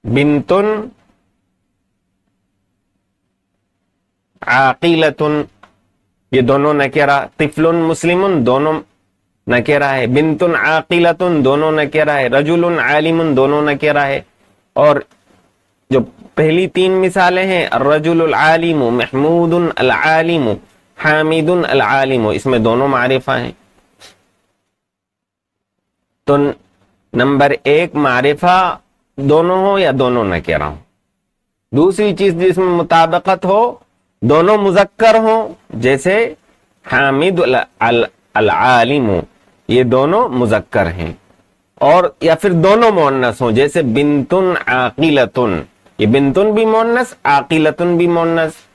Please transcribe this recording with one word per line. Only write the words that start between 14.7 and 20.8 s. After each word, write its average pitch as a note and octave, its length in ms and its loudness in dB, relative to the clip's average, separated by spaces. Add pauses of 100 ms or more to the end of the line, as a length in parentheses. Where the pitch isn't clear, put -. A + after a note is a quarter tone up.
और D3 300 2 (880)
जो C3+ 80 2 (380)
पहली D#3+ 300 0
तीन F#3 240 -2
मिसालें F#3 540 0
हैं, F#3 220 -2
अर्रजुलुल D#3 680 0
आलिमु D#3 580 0
महमूदुन D#3+ 800 0
अल - 220 -2
आलिमु D#3+ 640 0 (420)